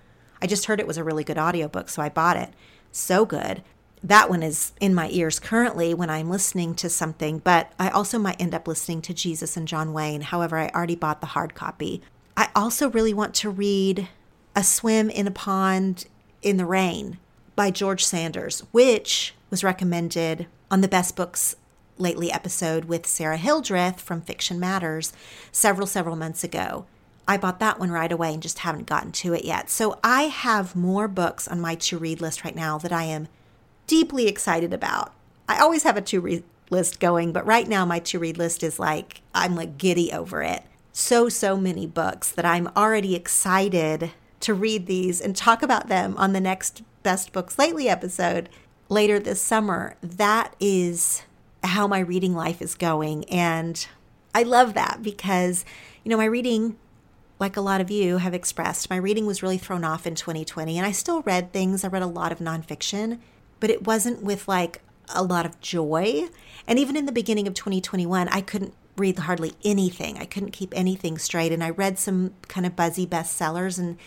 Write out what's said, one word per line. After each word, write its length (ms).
I 60
just 180
heard 140
it 80
was 100
a 60
really 220
good 120
audiobook, 520
so 120
I 80
bought 280
it. 160
So 340
good. 380
That 280
one 120
is 380
in 160
my 140
ears 300
currently 540
when 160
I'm 200
listening 460
to 140
something, 500
but 380
I 120
also 280
might 240
end 140
up 120
listening 360
to 100
Jesus 440
and 100
John 260
Wayne. 280
However, 360
I 120
already 260
bought 240
the 80
hard 260
copy. 480
I 160
also 360
really 240
want 220
to 140
read 600
A 80
Swim 460
in 160
a 60
Pond 720
in 160
the 80
Rain 520
by 160
George 320
Sanders, 580
which 640
was 140
recommended 840
on 120
the 60
Best 280
Books 400
Lately 320
episode 560
with 220
Sarah 300
Hildreth 640
from 200
Fiction 380
Matters 540
several, 340
several 300
months 260
ago. 420
I 120
bought 240
that 180
one 100
right 220
away 220
and 100
just 160
haven't 260
gotten 280
to 200
it 120
yet. 240
So 340
I 200
have 520
more 320
books 400
on 140
my 140
to-read 440
list 240
right 120
now 240
that 120
I 140
am 240
deeply 400
excited 460
about. 400
I 120
always 240
have 120
a 60
to-read 420
list 300
going, 320
but 140
right 220
now 180
my 140
to-read 380
list 240
is 160
like, 440
I'm, 220
like, 220
giddy 340
over 320
it. 200
So, 380
so 280
many 300
books 440
that 140
I'm 300
already 400
excited 960
to 120
read 320
these 340
and 160
talk 260
about 260
them 300
on 160
the 60
next 440
Best 300
Books 240
Lately 320
episode 600
later 320
this 220
summer. 600
That 580
is 640
how 240
my 120
reading 360
life 260
is 140
going. 500
And 600
I 80
love 320
that 260
because, 640
you 80
know, 60
my 80
reading, 520
like 180
a 40
lot 200
of 100
you 280
have 140
expressed, 560
my 60
reading 300
was 180
really 140
thrown 260
off 240
in 80
twenty 300
twenty, 320
and 100
I 40
still 320
read 280
things. 320
I 60
read 140
a 40
lot 240
of 80
nonfiction, 800
but 100
it 160
wasn't 380
with, 240
like, 340
a 100
lot 220
of 140
joy. 720
And 140
even 160
in 120
the 40
beginning 360
of 60
twenty 280
twenty-one, 480
I 100
couldn't 340
read 220
hardly 320
anything. 520
I 60
couldn't 280
keep 220
anything 440
straight. 340
And 100
I 100
read 280
some 340
kind 180
of 120
buzzy 280
bestsellers 720
and 300